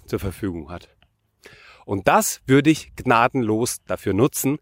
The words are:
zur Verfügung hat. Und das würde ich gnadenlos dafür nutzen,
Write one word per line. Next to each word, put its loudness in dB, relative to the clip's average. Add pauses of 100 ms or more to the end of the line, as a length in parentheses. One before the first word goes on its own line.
zur -6
Verfügung -8
hat. -16 (960)
Und -2
das 0
würde 4
ich -2
gnadenlos 0
dafür -4
nutzen, 0